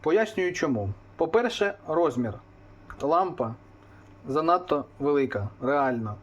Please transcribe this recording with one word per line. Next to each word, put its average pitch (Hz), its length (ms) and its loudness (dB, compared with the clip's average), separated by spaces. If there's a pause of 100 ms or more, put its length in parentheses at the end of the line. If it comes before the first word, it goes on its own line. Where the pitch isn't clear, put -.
Пояснюю 185 520 2
чому. 113 380 -2 (260)
По-перше, 202 680 0
розмір. 131 480 0 (640)
Лампа 143 540 0 (760)
занадто 156 560 2 (140)
велика, 135 500 0 (120)
реально. 127 640 0